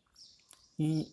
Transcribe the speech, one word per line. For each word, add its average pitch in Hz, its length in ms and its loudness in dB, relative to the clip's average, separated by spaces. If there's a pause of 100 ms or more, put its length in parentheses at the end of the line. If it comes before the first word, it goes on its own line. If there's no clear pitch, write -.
(760)
E 156 360 0